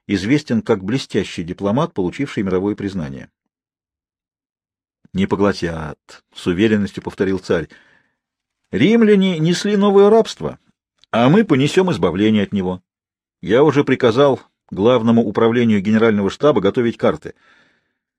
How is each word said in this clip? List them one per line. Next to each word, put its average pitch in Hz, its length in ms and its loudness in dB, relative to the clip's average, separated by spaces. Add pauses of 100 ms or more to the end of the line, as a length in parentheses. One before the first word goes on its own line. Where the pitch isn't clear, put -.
известен 107 540 -2
как 101 220 -2
блестящий 101 600 -6
дипломат, 101 500 -4
получивший 104 500 -6
мировое 95 320 -2
признание. 87 540 -10 (1800)
«Не 95 140 -2
поглотят», — 85 960 -4 (100)
с - 140 -16
уверенностью 101 560 0
повторил 95 360 -4
царь. 87 300 -4 (1040)
Римляне 190 680 2
несли 180 380 -2
новое 202 320 4
рабство, 208 500 -2 (520)
а 120 180 2
мы 208 140 4
понесем 156 480 0
избавление 101 520 0
от 95 100 -6
него. 92 300 -4 (580)
Я 107 220 2
уже 147 200 2
приказал 127 580 2 (280)
главному 117 540 2
управлению 113 580 2
генерального 107 480 2
штаба 139 320 0
готовить 110 360 -2
карты. - 360 -4 (840)